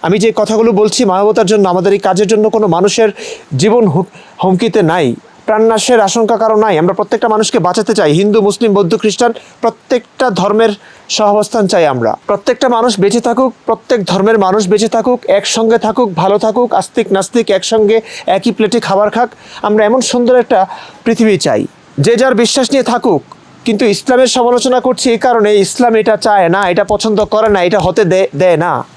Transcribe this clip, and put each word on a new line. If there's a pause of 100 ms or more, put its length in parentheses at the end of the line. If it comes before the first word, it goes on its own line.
আমি
যে
কথাগুলো
বলছি
মানবতার
জন্য,
আমাদের
এই
কাজের
জন্য
কোনো
মানুষের (480)
জীবন
হু-, (400)
হুমকিতে
নাই, (300)
প্রাণনাশের
আশঙ্কা
কারো
নাই।
আমরা
প্রত্যেকটা
মানুষকে
বাঁচাতে
চাই,
হিন্দু,
মুসলিম,
বৌদ্ধ,
খ্রিস্টান, (280)
প্রত্যেকটা
ধর্মের (400)
সহাবস্থান
চাই
আমরা। (120)
প্রত্যেকটা
মানুষ
বেঁচে
থাকুক, (120)
প্রত্যেক
ধর্মের
মানুষ
বেঁচে
থাকুক,
একসঙ্গে
থাকুক,
ভালো
থাকুক,
আস্তিক
নাস্তিক
একসঙ্গে (260)
একই
প্লেটে
খাবার
খাক। (320)
আমরা
এমন
সুন্দর
একটা (360)
পৃথিবী
চাই, (300)
যে
যার
বিশ্বাস
নিয়ে
থাকুক, (440)
কিন্তু
ইসলামের
সমালোচনা
করছি
এই
কারণে,
ইসলাম
এটা
চায়
না,
এটা
পছন্দ
করে
না,
এটা
হতে
দে-,
দেয়
না। (120)